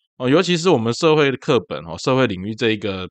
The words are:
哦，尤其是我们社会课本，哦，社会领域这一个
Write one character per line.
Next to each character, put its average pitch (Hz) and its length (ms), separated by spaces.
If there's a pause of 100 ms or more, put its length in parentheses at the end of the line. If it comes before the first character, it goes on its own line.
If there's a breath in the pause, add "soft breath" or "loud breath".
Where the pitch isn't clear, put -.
(180)
哦， 127 100
尤 147 120
其 175 160
是 170 140
我 151 80
们 117 160
社 156 220
会 143 160
课 127 260 (100)
本， 78 160
哦， 82 140
社 135 160
会 131 140
领 92 160
域 110 100
这 113 160
一 110 60
个 95 340